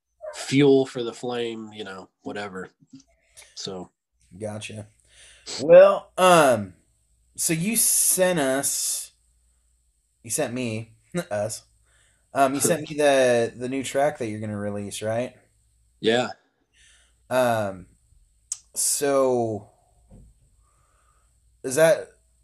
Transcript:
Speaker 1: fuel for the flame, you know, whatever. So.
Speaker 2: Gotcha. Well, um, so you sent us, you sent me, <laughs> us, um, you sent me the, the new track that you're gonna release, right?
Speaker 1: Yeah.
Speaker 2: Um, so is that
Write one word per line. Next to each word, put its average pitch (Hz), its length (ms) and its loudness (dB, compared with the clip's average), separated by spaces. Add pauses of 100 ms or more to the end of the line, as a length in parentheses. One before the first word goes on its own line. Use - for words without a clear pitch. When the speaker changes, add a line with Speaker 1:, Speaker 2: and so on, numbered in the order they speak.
(340)
Speaker 1:
fuel 135 520 4
for 127 180 -10
the 113 100 -8
flame, 117 580 -8
you 107 120 -14
know, 95 260 -16 (120)
whatever. 101 480 -12 (840)
So. 90 360 -12 (460)
Speaker 2:
Gotcha. 107 520 -12 (680)
Well, 175 600 8
um, 139 560 4 (600)
so - 160 -2
you 185 240 -2
sent 185 640 0
us, - 720 -4 (1120)
you 117 80 -14
sent 120 240 -4
me, 113 420 -8 (160)
<laughs> - 180 -8
us, 104 340 -6 (680)
um, 135 220 0
you 143 60 -4
sent 151 280 -2
me 151 80 -12
the, 127 600 2
the 123 120 -8
new 135 140 -6
track 143 360 -2
that 117 100 -6
you're 107 120 -8
gonna 107 160 -8
release, 101 460 -8
right? 117 320 -6 (680)
Speaker 1:
Yeah. 113 280 0 (1000)
Speaker 2:
Um, 110 560 -2 (880)
so 127 960 0 (1900)
is 127 120 -8
that 156 320 4 (360)